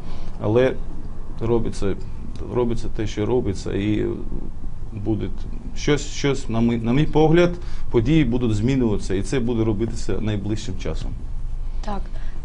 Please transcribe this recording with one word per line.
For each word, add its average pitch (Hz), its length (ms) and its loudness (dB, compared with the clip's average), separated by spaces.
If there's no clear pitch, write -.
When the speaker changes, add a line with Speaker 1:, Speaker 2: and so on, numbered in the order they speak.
Speaker 1:
але 120 320 4
робиться, 113 540 2
робиться 120 420 0
те, 107 120 0
що 107 180 -2
робиться, 101 480 -2
і 101 320 0
буде 104 360 -2
щось, - 300 0
щось, - 420 -2
на 113 120 0
мій, 117 160 2
на 113 160 0
мій 147 120 4
погляд, 160 460 6
події 139 340 4
будуть 120 300 2
змінюватися, 110 600 2
і 98 60 0
це 135 180 0
буде 113 240 0
робитися 113 580 0
найближчим 104 580 -2
часом. - 320 -2
Speaker 2:
Так. 240 160 -2